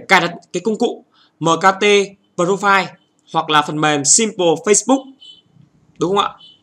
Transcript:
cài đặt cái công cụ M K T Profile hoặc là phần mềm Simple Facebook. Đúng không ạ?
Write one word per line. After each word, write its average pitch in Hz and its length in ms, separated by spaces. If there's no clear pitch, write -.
cài 202 140
đặt 254 100
cái 175 120
công 214 120
cụ - 280
M 156 80
K 180 40
T - 20
Profile 190 480
hoặc 160 160
là 151 120
phần 151 200
mềm 147 240
Simple 208 400
Facebook. 226 460
Đúng 175 160
không 202 100
ạ? - 100